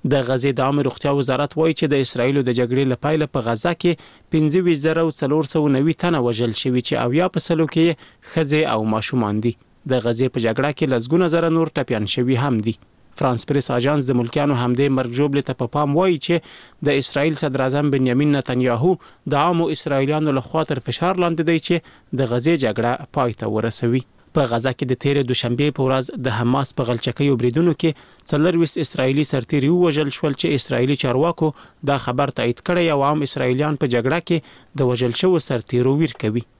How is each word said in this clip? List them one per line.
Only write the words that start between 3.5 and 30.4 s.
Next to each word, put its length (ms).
کې 120
پنځه 320
ویشت 180
زره 180
څلور 320
سوه 200
نوي 300
تنه 240
وژل 320
شوي 240
چې 100
اویا 280
په 120
سلو 280
کې 140
یې 60
ښځې 280
او 200
ماشومان 520
دي. 60
د 140
غزې 300
په 100
جګړه 320
کې 160
لسګونه 400
زره 220
نور 240
ټپیان 340
شوي 300
هم 240
دي. 60
فرانس 300
پریس 260
آژانس 320
د 120
ملکیانو 400
همدې 380
مرګ 200
ژوبلې 320
ته 120
په 120
پام 240
وایي 280
چې 100
د 120
اسرائیل 400
صدر 240
اعظم 300
بنیامین 420
نتنیاهو 540
د 80
عامو 340
اسرائیلیانو 640
له 140
خوا 200
تر 160
فشار 360
لاندې 260
دی 160
چې 100
د 100
غزې 320
جګړه 540
پای 260
ته 120
ورسوي. 460
په 120
غزه 280
کې 120
د 140
تېرې 260
دوشنبې 480
په 80
ورځ 400
د 140
حماس 400
په 100
غلچکیو 500
بریدونو 320
کې 500
څلرویشت 520
اسرائیلي 460
سرتیري 420
ووژل 460
شول 240